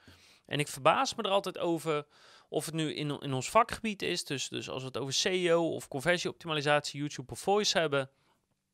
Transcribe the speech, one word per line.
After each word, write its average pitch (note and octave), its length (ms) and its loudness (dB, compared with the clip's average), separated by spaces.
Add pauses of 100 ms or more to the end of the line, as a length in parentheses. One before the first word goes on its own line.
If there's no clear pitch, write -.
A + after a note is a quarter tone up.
(460)
En - 120 -2
ik D3 100 -2
verbaas F3+ 460 2
me A3+ 80 -4
er G3+ 80 -2
altijd F#3+ 280 0
over D#3 480 0 (420)
of D3+ 160 -4
het D3+ 100 -8
nu D#3 200 0
in, D3 260 -4
in C#3 120 -4
ons C3 180 -2
vakgebied A3 520 2
is, E3+ 220 -2
dus, C3+ 240 -4
dus A#2+ 200 -6
als - 140 -6
we C3 60 -10
het B2 80 -10
over C3+ 160 -2
S - 120 2
E F#3 280 2
O E3 220 4
of B2 140 -8
conversieoptimalisatie, D3 1120 0
YouTube C#3+ 320 -8
of A#2 80 -8
Voice G3 380 2
hebben, C#3 320 2 (640)